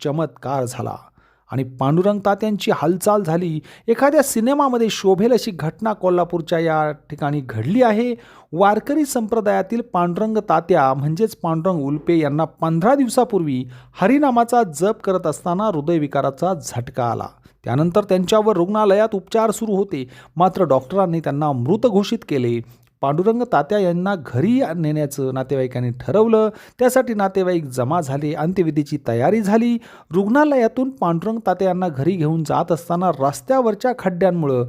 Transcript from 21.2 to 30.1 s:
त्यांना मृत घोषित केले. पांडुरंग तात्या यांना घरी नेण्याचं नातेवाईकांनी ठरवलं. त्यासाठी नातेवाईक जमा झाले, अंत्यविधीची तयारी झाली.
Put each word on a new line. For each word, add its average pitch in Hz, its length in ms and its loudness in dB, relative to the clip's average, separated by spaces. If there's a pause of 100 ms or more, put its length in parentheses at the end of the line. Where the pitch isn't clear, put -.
त्यांना 147 320 -2
मृत 139 340 0
घोषित 208 320 0 (100)
केले. 120 320 -2 (400)
पांडुरंग 185 420 0 (100)
तात्या 208 260 2
यांना 180 360 0 (120)
घरी 208 340 0 (160)
नेण्याचं 151 580 -2
नातेवाईकांनी 131 560 -4
ठरवलं. 220 580 2 (300)
त्यासाठी 254 360 2
नातेवाईक 190 500 0
जमा 127 360 -2
झाले, 147 340 -4
अंत्यविधीची 151 640 -2 (100)
तयारी 143 320 2
झाली. 226 380 2 (320)